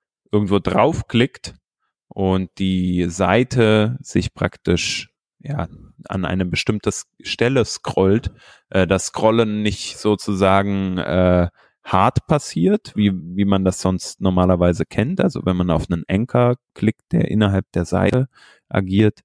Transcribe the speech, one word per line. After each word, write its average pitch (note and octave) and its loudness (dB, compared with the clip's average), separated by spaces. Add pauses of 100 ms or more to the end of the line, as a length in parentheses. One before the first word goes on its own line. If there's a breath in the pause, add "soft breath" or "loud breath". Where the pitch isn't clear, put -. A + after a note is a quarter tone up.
(300)
irgendwo G2+ 2
draufklickt - 0 (540)
und F#2 -2
die F2+ 0
Seite G#2+ 2
sich - -4
praktisch, - -4 (280)
ja, C#3+ -8 (400)
an F#2+ -4
eine F#2 -2
bestimmte G2 -4
S-, - -8 (140)
Stelle C3+ 0
scrollt, - 0 (380 loud breath)
äh, F#2 0
das F#2 0
Scrollen A2 0
nicht - -6
sozusagen, G2 0
äh, F2+ 2 (340 soft breath)
hart G2+ 0
passiert, G#2 -2
wie, G#2 2
wie F2+ -4
man G2 2
das F#2 0
sonst - -4
normalerweise F2+ 2
kennt. D3 -2
Also F#3+ -2
wenn F#2 0
man F2+ 0
auf - -2
einen E2+ -4
Anchor A#2+ 0 (180)
klickt, - -4
der - 0
innerhalb G2 0
der F2 -2
Seite G2 0 (400 soft breath)
agiert, G2 0